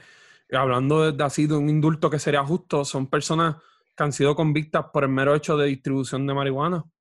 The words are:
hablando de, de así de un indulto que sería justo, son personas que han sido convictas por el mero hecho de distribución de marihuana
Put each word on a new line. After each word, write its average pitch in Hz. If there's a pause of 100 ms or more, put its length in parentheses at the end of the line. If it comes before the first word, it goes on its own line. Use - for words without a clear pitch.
(520)
hablando 131
de, 156
de 139
así 147
de 156
un 147
indulto 151
que 151
sería 143
justo, 151
son 135
personas 160 (400)
que -
han 147
sido 143
convictas 156
por 143
el 135
mero 135
hecho 151
de 143
distribución 135
de 139
marihuana 139 (160)